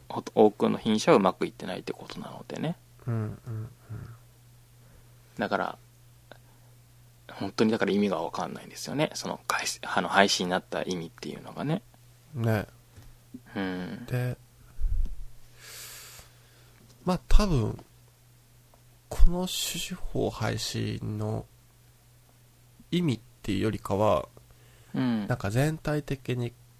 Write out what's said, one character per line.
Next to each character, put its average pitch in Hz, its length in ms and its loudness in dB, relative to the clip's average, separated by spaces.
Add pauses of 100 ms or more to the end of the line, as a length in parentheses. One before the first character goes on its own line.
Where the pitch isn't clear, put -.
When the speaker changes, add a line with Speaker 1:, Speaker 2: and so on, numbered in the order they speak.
Speaker 1:
ほ-、 - 160 -8 (120)
多 107 160 8
く 110 180 0
の 107 80 0
品 110 220 0
種 175 120 4
は 143 60 8
う - 20 6
ま 92 140 4
く - 120 -4
い 80 40 -6
っ - 20 -10
て - 140 -14
な 90 100 -8
い - 40 -10
っ - 40 -14
て - 80 -8
こ - 160 -12
と - 120 -12
な 73 100 -12
の - 180 -16
で - 120 -10
ね。 160 180 -6 (300)
Speaker 2:
う 123 40 -4
ん - 20 -2
う 113 40 -2
ん 107 300 -6
う 117 100 -10
ん。 110 120 -10 (1700)
Speaker 1:
だ 104 120 -2
か 98 80 0
ら、 87 200 -4 (1500)
本 95 200 -8
当 - 120 0
に 110 80 6
だ 113 80 0
か 98 60 2
ら 92 60 0
意 98 60 2
味 101 120 2
が 82 120 -2
わ 82 100 -4
か 90 140 -4
ん 67 80 -10
な - 80 -14
い - 60 -18
ん - 20 -18
で - 60 -18
す - 120 -12
よ - 80 -8
ね。 151 200 0
そ - 120 -8
の、 - 200 -8
開 - 180 -4
始、 - 180 -8
あ - 180 -2
の、 90 60 -4
廃 98 200 6
止 - 160 0
に 90 60 -2
な 92 100 0
っ - 80 -6
た 87 160 -6
意 92 120 -4
味 85 120 -6
っ - 20 -14
て - 200 -12
い 71 60 -10
う - 60 -14
の - 100 -16
が - 120 -8
ね。 160 180 -2 (540)
Speaker 2:
ね。 113 320 0 (880)
Speaker 1:
う 104 40 -2
ん。 92 460 -6
Speaker 2:
で、 123 320 -4 (2750)
ま 180 120 2
あ、 - 120 -6
多 208 200 10
分、 117 360 0 (1300)
こ - 160 12
の 180 180 2
種 - 320 -4
子 - 140 -8
法 - 380 -2
廃 113 240 -4
止 110 480 -6
の 107 420 -6 (1400)
意 175 140 0
味 147 100 2
っ 110 60 -4 (240)
て 113 80 -4
い 95 60 0
う - 20 -2
よ 104 100 0
り 104 100 -4
か - 160 -4
は、 98 320 2 (680)
Speaker 1:
う 139 40 -2
ん。 117 280 0
Speaker 2:
な 120 80 0
ん - 20 -8
か 101 140 -4
全 147 260 0
体 151 240 -4
的 135 340 -6
に 120 160 -6 (280)